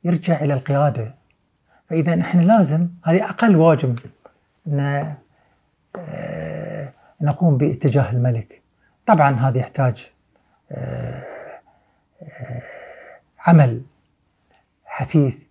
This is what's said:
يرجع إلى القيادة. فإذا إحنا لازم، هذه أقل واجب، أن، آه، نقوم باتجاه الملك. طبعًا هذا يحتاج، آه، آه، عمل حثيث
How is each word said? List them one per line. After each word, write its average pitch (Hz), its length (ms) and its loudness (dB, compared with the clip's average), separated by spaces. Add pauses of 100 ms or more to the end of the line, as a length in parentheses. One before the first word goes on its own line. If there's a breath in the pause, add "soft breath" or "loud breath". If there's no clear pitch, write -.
يرجع 170 380 0
إلى 143 120 0
القيادة. 135 600 -2 (720)
فإذا 165 320 0
إحنا 175 200 2
لازم، 175 460 4 (160)
هذه 190 260 0
أقل - 260 2
واجب، 147 440 4 (680)
أن، 143 460 -4 (840)
آه، 82 960 -12 (280 soft breath)
نقوم 147 360 2
باتجاه 139 540 0
الملك. 120 500 -4 (440)
طبعًا 156 260 4
هذا 127 260 0
يحتاج، - 540 -4 (600)
آه، 87 520 -10 (960 loud breath)
آه، 123 400 -14 (800 loud breath)
عمل 135 420 6 (1040)
حثيث 135 640 -2